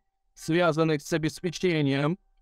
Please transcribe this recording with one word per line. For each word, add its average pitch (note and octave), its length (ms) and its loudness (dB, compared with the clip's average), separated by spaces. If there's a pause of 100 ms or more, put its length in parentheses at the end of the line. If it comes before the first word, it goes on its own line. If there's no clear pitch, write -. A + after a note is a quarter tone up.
(340)
связанных D#3+ 680 2
с - 140 -16
обеспечением D#3 1040 -2 (240)